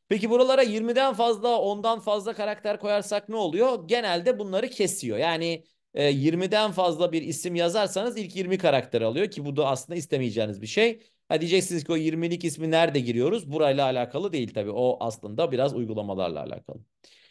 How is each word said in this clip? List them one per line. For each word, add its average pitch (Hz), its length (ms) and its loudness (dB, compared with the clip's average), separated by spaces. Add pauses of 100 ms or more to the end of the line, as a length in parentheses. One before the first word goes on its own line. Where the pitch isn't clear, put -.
Peki 214 220 0
buralara 254 320 6
yirmiden 233 520 2
fazla, 233 460 2
ondan 208 400 0
fazla 208 340 -2
karakter 208 460 -4
koyarsak 208 480 -2
ne 220 80 -6
oluyor? 202 520 0
Genelde 208 500 0
bunları 202 300 -2
kesiyor. 123 500 -2
Yani, 165 460 0 (300)
e, 143 160 4
yirmiden 180 600 2
fazla 170 400 2
bir 165 100 -2
isim 170 320 -6
yazarsanız 196 640 0
ilk 180 180 -8
yirmi 185 220 0
karakter 135 440 2
alıyor 135 280 0
ki 143 140 -10
bu 143 120 -6
da 143 120 2
aslında 139 280 -4
istemeyeceğiniz 113 680 -2
bir 110 40 -10
şey. 226 360 0 (260)
Ha 160 120 0
diyeceksiniz 175 440 0
ki 170 80 -2
o 165 40 2
yirmilik 165 480 -2
ismi 156 260 -4
nerede 160 300 4
giriyoruz? 139 520 0
Burayla 143 320 2
alakalı 131 480 -2
değil 120 220 -4
tabii. 104 160 -4
O 123 300 0
aslında 113 520 -4
biraz 131 220 0
uygulamalarla 98 680 -4
alakalı. - 360 -12 (520)